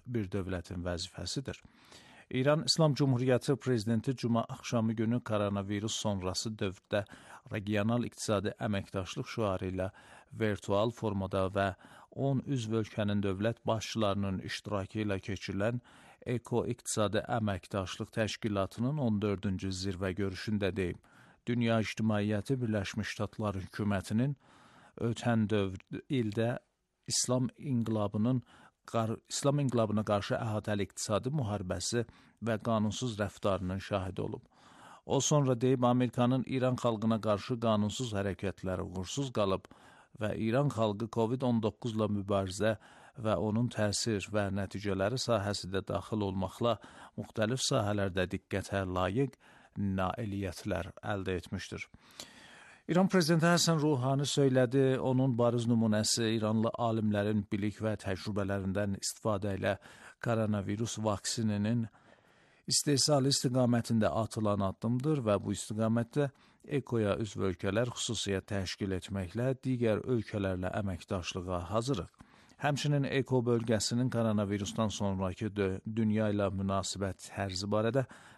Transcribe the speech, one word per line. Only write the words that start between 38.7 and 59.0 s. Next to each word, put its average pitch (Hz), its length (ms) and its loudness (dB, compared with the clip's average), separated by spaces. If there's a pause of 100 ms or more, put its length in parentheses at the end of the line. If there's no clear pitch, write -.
uğursuz 95 460 -6
qalıb 95 340 0 (520)
və 107 180 -2
İran 117 320 2
xalqı 107 420 -2
covid 117 300 0
on 120 200 2
doqquzla 110 460 -2
mübarizə 101 680 0 (400)
və 110 200 0
onun 107 320 2
təsir 104 640 0
və 101 200 0
nəticələri 98 680 -2
sahəsində 98 640 -2
daxil 104 380 -2
olmaqla 98 540 0 (380)
müxtəlif 110 460 -2
sahələrdə 101 680 0
diqqətə 95 560 -4
layiq 92 500 0 (400)
nailiyyətlər 95 1300 -2
əldə 95 360 -2
etmişdir. - 520 -8 (920)
İran 180 260 4
prezidenti 170 400 4
Həsən 170 320 4
Ruhani 139 480 2
söylədi, 131 720 4
onun 131 400 2
bariz 120 300 4
nümunəsi 110 680 4
İranlı 110 380 2
alimlərin 107 720 2
bilik 104 320 -2
və 107 160 0
təcrübələrindən 98 1040 -2
istifadə 104 560 -2